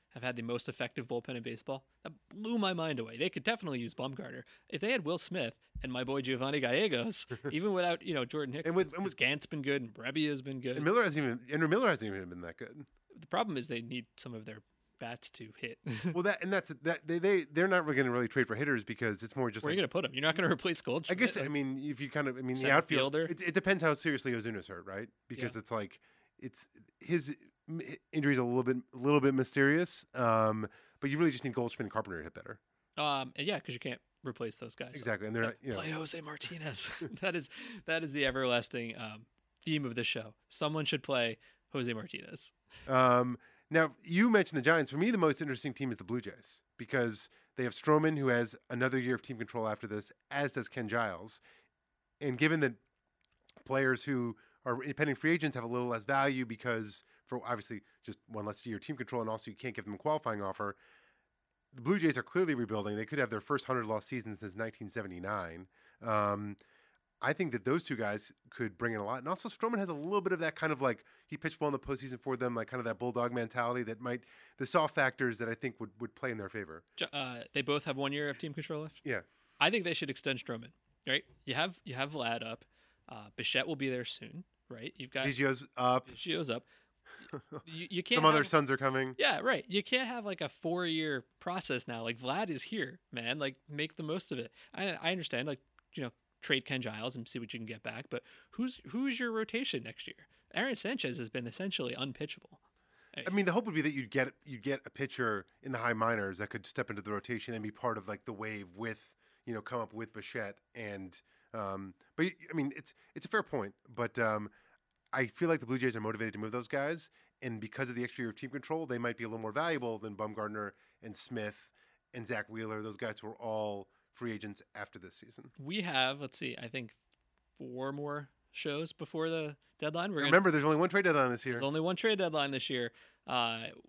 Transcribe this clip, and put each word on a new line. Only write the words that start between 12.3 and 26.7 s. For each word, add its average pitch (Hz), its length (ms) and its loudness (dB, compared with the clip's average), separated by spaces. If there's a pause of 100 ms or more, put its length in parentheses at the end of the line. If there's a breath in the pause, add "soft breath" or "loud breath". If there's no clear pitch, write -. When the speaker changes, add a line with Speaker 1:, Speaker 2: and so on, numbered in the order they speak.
Speaker 2:
that 87 160 -8
good. 135 280 -12 (340)
Speaker 1:
The 156 80 -18
problem 190 300 0
is 127 120 -4
they 117 120 -2
need 120 240 -6 (120)
some 123 160 -10
of 110 120 -10
their 113 140 -14 (400)
bats 120 320 -8
to 110 280 -14
hit. - 240 -6
<laughs> 143 300 -2
Speaker 2:
Well, 175 100 0
that, 196 200 2
and 196 100 0
that's, 190 160 0 (140)
that, 160 240 0
they, 170 120 2
they, 185 320 4
they're 170 160 6
not 180 180 6
really 143 120 2
gonna 131 140 6
really 120 160 4
trade 127 200 4
for 110 80 0
hitters 127 280 2
because 110 400 -2
it's 110 120 -10
more 123 140 2
just 107 160 -6
Speaker 1:
Where 147 60 0
are - 20 2
you 190 80 2
Speaker 2:
like 147 100 2
Speaker 1:
gonna 185 100 0
put 143 40 -2
'em? 127 80 -4
You're 131 80 -2
not 160 140 4
gonna 180 140 4
<laughs> - 20 6
replace 165 300 0
Goldschmidt. 160 360 0
Speaker 2:
I - 20 -4
guess, 240 160 4
Speaker 1:
Like, 147 100 -2
Speaker 2:
I - 40 -4
mean, 135 340 0
if 143 160 -4
you 143 100 -6
kind 147 180 0
of, 127 100 -2
I 131 40 -8
mean, 127 140 0
the 131 60 -2
Speaker 1:
center 139 140 6
Speaker 2:
outfield, 143 380 4
Speaker 1:
fielder? 160 180 2
Speaker 2:
it, 170 100 -8
it 170 120 -2
depends 185 300 4
how 156 120 6
seriously 139 380 0
Ozuna's 110 340 -4
hurt, 90 180 -12
right? 101 240 -6 (180)
Because 120 280 -6
Speaker 1:
Yeah. 113 40 -4
Speaker 2:
it's - 120 -8
like, 107 280 -4 (400 soft breath)
it's, - 280 -12 (320)